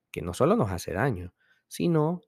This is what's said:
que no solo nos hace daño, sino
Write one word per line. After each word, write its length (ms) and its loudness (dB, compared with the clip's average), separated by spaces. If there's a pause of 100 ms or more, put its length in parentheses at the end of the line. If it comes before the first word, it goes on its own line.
(100)
que 100 -8
no 140 -6
solo 220 4
nos 160 2
hace 200 -6
daño, 400 -2 (360)
sino 600 0